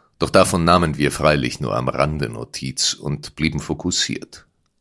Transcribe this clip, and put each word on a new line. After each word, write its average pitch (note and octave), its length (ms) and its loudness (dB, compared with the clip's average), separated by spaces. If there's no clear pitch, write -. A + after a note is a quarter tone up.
Doch - 140 -2
davon F#2+ 340 6
nahmen E2+ 320 4
wir C#2+ 140 2
freilich D2 500 0
nur A1 140 -2
am B1+ 120 -2
Rande C#2+ 400 0
Notiz A#1 680 -6
und - 420 -8
blieben D2+ 240 -2
fokussiert. - 880 -6